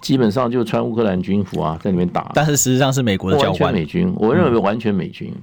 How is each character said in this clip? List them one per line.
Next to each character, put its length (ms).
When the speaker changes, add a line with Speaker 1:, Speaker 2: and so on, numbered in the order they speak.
Speaker 1:
基 160
本 140
上 180
就 140
穿 200
乌 120
克 80
兰 180
军 240
服 160
啊， 220
在 80
里 60
面 120
打。 240
Speaker 2:
但 100
是 140
事 160
实 60
上 120
是 120
美 120
国 140
的 80
教 160
官。 180
Speaker 1:
完 20
全 0
美 120
军， 320
我 160
认 180
为 60
完 220
全 120
美 180
军， 260
Speaker 2:
嗯。 80